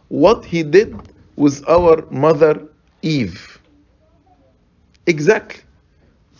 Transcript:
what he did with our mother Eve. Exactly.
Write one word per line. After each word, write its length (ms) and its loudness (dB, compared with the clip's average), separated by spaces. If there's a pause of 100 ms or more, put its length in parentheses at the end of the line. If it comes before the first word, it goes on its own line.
what 340 2
he 180 -6
did 320 0 (440)
with 320 -2
our 420 2
mother 560 0 (340)
Eve. 580 -8 (1500)
Exactly. 560 -2 (760)